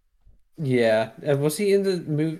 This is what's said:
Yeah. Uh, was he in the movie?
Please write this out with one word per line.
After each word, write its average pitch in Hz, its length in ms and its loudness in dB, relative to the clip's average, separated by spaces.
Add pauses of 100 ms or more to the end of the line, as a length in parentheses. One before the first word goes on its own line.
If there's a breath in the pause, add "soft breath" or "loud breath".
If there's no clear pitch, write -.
(580)
Yeah. 117 520 2 (180)
Uh, 143 100 2
was 151 200 -2
he 202 160 2
in 196 100 4
the 190 180 -2
movie? 160 380 -4